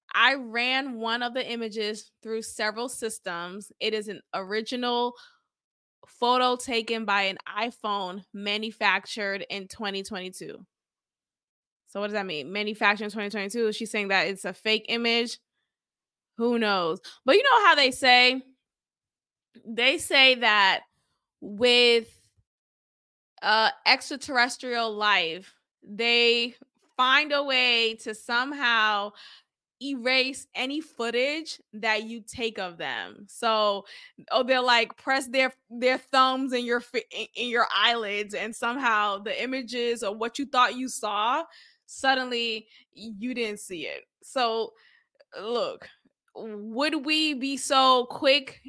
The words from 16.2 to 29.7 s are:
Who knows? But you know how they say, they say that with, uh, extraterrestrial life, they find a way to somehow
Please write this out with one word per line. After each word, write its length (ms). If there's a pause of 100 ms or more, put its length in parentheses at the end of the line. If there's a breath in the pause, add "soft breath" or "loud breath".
Who 200
knows? 420 (240 loud breath)
But 120
you 60
know 240
how 80
they 160
say, 520 (1200)
they 340
say 380
that 460 (580)
with, 640 (1400)
uh, 280 (160)
extraterrestrial 1080
life, 580 (300)
they 720 (420)
find 360
a 100
way 540
to 180
somehow 1000 (680 loud breath)